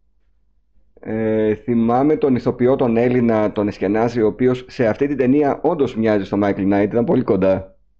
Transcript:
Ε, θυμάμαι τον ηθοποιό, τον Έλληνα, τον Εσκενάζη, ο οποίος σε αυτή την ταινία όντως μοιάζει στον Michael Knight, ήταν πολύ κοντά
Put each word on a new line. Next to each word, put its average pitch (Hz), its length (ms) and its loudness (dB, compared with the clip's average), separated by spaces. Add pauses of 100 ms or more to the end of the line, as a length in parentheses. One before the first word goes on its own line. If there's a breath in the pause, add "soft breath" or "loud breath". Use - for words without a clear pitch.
(1000)
Ε, 110 540 -2
θυμάμαι 120 640 0
τον 139 200 0
ηθοποιό, 127 400 0
τον 120 200 0
Έλληνα, 117 560 2
τον 104 160 -2
Εσκενάζη, 110 540 -2
ο 107 40 4
οποίος 127 420 0
σε 123 180 -2
αυτή 123 200 0
την 143 100 -4
ταινία 135 460 2
όντως 147 340 -2
μοιάζει 107 280 0
στον 101 200 -2
Michael 98 280 0
Knight, 101 120 2
ήταν 110 200 0
πολύ 123 180 0
κοντά 95 540 0 (240)